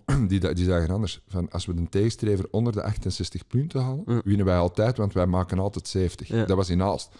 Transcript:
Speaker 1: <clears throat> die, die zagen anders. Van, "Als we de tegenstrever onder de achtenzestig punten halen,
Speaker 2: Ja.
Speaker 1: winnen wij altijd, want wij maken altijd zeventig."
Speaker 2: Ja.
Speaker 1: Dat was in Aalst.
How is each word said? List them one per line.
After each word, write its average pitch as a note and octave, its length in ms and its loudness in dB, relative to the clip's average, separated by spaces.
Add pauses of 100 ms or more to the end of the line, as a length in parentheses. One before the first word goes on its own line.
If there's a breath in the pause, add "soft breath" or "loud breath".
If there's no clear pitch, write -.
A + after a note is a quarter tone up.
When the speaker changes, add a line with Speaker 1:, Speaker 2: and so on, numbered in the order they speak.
(120)
Speaker 1:
<clears throat> B2+ 160 2
die, F2+ 260 0
die F2 100 2
zagen E2+ 260 2
anders. G2 380 -4
Van, F2 220 -4
"Als - 160 -6
we F2+ 80 -4
de E2+ 140 -2
tegenstrever G2+ 600 0
onder A#2 220 0
de G#2 100 -4
achtenzestig - 640 -4
punten C3+ 360 -2
halen, C3 240 -4
Speaker 2:
Ja. A#2 180 0
Speaker 1:
winnen G2+ 220 2
wij F2+ 120 4
altijd, G#2+ 380 2
want G2+ 160 0
wij F2+ 140 2
maken F2+ 320 0
altijd F#2+ 300 -4
zeventig." - 400 -2
Speaker 2:
Ja. A2+ 160 0
Speaker 1:
Dat F#2+ 120 2
was F#2 140 0
in F2+ 120 2
Aalst. F#2+ 380 -2